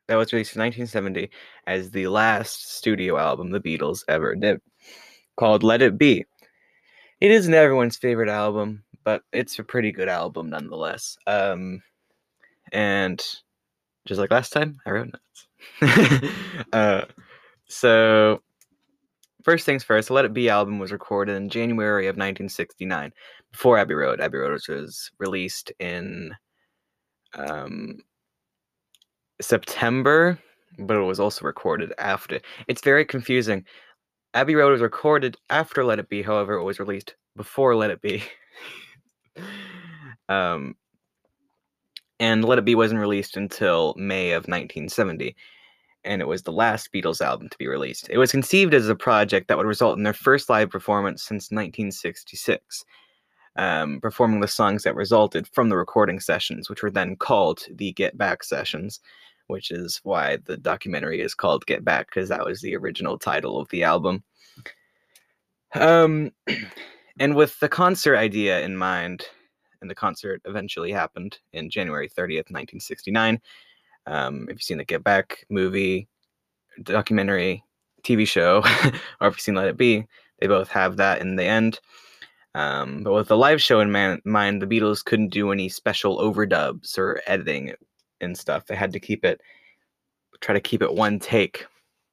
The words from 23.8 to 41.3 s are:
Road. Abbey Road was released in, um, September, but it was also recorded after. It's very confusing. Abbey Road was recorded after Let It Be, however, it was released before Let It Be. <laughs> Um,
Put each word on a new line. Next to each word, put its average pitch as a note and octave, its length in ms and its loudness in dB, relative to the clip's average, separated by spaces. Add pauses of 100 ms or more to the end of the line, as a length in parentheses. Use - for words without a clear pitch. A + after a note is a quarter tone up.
Road. C2+ 260 0
Abbey C2+ 180 -4
Road C#2 300 -4
was D2+ 500 -10
released F#2 600 -8
in, F2 540 -10 (960)
um, C#2+ 680 -12 (1400)
September, C3+ 1000 2 (400)
but G#2 200 0
it G2+ 40 2
was F#2 160 -2
also G2+ 280 -2
recorded E2 500 -4
after. - 440 -6 (260)
It's B2 160 -6
very D3 240 4
confusing. A#2+ 580 -2 (720)
Abbey C#3 200 2
Road C#3+ 180 6
was A#2+ 100 2
recorded C3+ 560 0 (100)
after D3 340 0
Let A2+ 160 2
It G2 120 -8
Be, G2+ 120 -4
however, G#2 320 -2
it F2 100 -4
was G2 140 -6
released G2 380 -8 (200)
before B2 380 2
Let G#2+ 160 2
It - 120 -8
Be. G#2 260 -4
<laughs> - 40 -20 (2000)
Um, F2 480 -2 (1400)